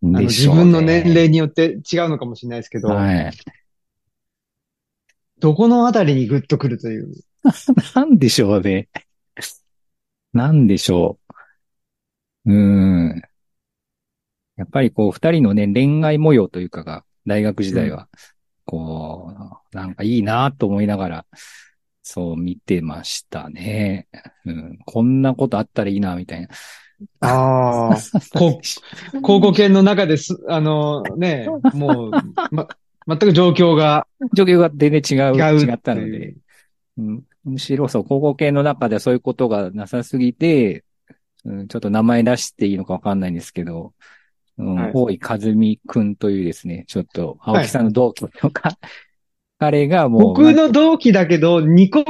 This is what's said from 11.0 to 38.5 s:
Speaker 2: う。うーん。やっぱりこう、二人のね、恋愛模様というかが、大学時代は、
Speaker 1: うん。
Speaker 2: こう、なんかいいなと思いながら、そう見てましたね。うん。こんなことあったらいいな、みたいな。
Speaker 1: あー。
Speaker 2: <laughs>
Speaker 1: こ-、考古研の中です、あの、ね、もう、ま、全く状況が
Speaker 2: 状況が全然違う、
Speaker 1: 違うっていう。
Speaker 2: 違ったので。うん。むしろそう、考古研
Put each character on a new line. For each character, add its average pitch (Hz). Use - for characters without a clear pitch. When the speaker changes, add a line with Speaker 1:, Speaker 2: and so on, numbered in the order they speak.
Speaker 2:
う。 101
う -
ー 95
ん。 82
や 95
っ -
ぱ 139
り 117
こ 107
う、 92
二 -
人 165
の 101
ね、 104
恋 143
愛 151
模 156
様 101
と 90
い 90
う 87
か -
が、 80
大 104
学 107
時 95
代 -
は、 -
Speaker 1:
う -
ん。 -
Speaker 2:
こ 82
う、 98
な 92
ん 92
か -
い 117
い 107
な 120
と 127
思 101
い 104
な 104
が 95
ら、 80
そ 87
う 80
見 90
て 90
ま 80
し -
た -
ね。 98
う 85
ん。 82
こ 117
ん 131
な 131
こ 131
と 101
あ 107
っ -
た -
ら 98
い 98
い 101
な、 90
み 90
た 82
い 87
な。 -
Speaker 1:
あ 127
ー。 -
Speaker 2:
<laughs> -
Speaker 1:
こ-、 165
考 202
古 196
研 202
の 196
中 196
で 156
す、 -
あ 160
の、 151
ね、 160
も 143
う、 -
ま、 151
全 156
く 202
状 175
況 170
が 151
Speaker 2:
状 196
況 180
が 165
全 147
然 151
違 143
う、 131
Speaker 1:
違 135
う -
っ -
て 147
い 131
う。 -
Speaker 2:
違 117
っ -
た 120
の 113
で。 110
う 113
ん。 110
む 131
し 135
ろ 135
そ 120
う、 -
考 139
古 143
研 147